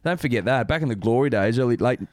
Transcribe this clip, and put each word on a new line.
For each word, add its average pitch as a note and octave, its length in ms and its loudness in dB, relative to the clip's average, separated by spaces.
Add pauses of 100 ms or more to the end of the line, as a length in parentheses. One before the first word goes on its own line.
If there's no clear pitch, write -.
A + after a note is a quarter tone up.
Don't F3 160 -2
forget A#2+ 260 -2
that. B2 220 0
Back D#3 140 -2
in D3 80 -2
the A2+ 60 -2
glory A#2 340 2
days, A2 300 0
early, A#2+ 180 2
late B2 220 0 (140)